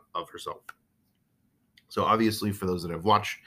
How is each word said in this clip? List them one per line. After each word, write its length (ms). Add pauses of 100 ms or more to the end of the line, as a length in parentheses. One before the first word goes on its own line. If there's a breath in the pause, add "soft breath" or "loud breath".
(140)
of 160
herself. 320 (1300)
So 160
obviously, 480
for 140
those 160
that 80
have 140
watched 420